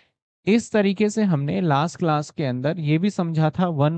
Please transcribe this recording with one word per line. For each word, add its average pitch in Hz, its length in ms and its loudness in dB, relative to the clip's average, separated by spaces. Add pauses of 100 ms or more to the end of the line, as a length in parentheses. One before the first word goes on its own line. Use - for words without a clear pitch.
(480)
इस 220 240 2
तरीके 208 380 2
से 214 140 -2
हमने 160 380 0
लास्ट 156 360 0
क्लास 151 340 0
के 151 140 -4
अंदर 131 340 -2
ये 151 180 2
भी 196 120 0
समझा 160 400 0
था 180 180 0
वन 151 300 0